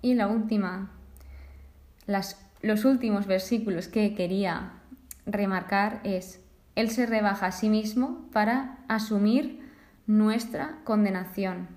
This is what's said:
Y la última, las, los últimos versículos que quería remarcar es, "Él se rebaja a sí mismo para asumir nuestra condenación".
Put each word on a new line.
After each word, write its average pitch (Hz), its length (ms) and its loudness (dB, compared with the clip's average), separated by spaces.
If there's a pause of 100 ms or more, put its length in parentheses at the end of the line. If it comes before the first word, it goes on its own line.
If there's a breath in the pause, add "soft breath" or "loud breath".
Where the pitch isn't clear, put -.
Y 247 100 4
la 226 140 4
última, 202 640 -2 (1160 soft breath)
las, 196 320 -4 (220)
los 214 240 0
últimos 233 420 4
versículos 190 640 0
que 208 260 2
quería 185 600 -2 (500)
remarcar 196 800 0
es, 185 400 -6 (300)
"Él 220 160 2
se 240 160 0
rebaja 208 400 0
a 190 60 0
sí 214 180 0
mismo 220 600 0
para 233 580 0
asumir 220 720 2 (460 loud breath)
nuestra 214 760 2
condenación". 185 920 0